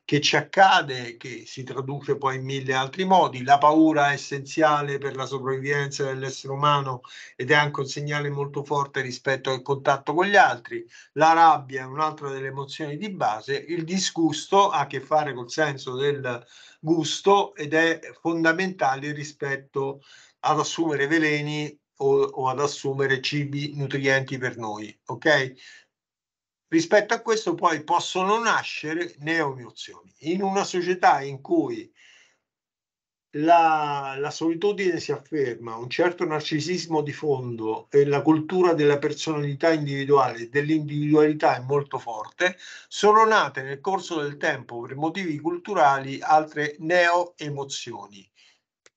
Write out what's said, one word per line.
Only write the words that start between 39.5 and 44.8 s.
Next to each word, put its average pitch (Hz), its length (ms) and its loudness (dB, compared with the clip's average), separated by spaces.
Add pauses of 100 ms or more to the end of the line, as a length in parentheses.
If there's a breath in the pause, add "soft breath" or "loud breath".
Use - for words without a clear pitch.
individuale, 139 760 2
dell'individualità 147 1120 2
è - 20 -10
molto 139 380 -2
forte, 117 600 -4 (300 loud breath)
sono 214 380 6
nate 160 380 2
nel 139 180 -10
corso 180 400 -2
del 147 160 -6
tempo 127 420 -4
per 123 160 -12